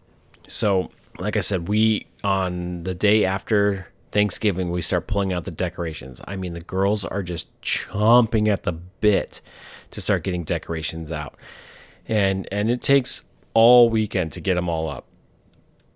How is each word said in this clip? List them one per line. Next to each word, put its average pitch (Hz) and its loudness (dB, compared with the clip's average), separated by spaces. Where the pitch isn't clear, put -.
So, 98 0
like 101 -4
I 104 0
said, 90 -2
we, 107 0
on 90 -2
the 90 -4
day 104 2
after 98 0
Thanksgiving, 95 0
we 87 -2
start 87 -2
pulling 98 0
out 87 -2
the 90 -8
decorations. 82 -6
I 98 -8
mean, 92 -6
the 85 -6
girls 98 0
are - -4
just 87 -6
chomping 107 2
at 101 0
the - -2
bit 90 -2
to - -10
start 92 0
getting 90 -2
decorations 82 -4
out. 76 -8
And, 98 0
and 104 0
it 123 0
takes - 2
all 117 8
weekend 104 0
to 85 -8
get 87 0
'em 87 -2
all 80 -2
up. 69 -8